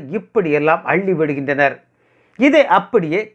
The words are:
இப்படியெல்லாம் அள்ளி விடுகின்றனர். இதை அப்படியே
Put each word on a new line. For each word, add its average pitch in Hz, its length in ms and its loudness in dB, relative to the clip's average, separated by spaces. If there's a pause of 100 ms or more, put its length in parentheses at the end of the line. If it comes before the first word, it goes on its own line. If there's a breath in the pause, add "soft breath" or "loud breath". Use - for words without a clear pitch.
(120)
இப்படியெல்லாம் 165 760 -2
அள்ளி 185 300 0
விடுகின்றனர். 143 640 -2 (600)
இதை 285 320 4
அப்படியே 185 500 0 (140)